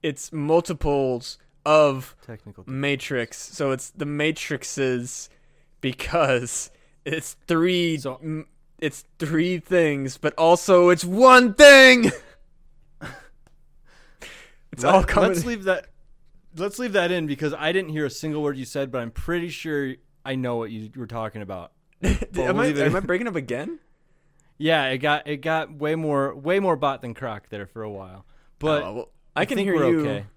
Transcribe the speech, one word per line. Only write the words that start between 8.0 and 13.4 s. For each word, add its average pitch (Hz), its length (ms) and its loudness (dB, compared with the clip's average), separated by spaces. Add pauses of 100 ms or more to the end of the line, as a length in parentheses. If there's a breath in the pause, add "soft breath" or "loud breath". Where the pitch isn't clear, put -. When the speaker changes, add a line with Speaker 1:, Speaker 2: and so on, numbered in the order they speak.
Speaker 1:
m-, 156 240 -10 (340)
it's - 240 -8 (140)
three 165 400 -2
things, 147 580 0
but 151 220 -4
also 175 500 6
it's 175 160 2
one 247 480 8
thing. 262 640 10
<laughs> - 40 -16 (2500 loud breath)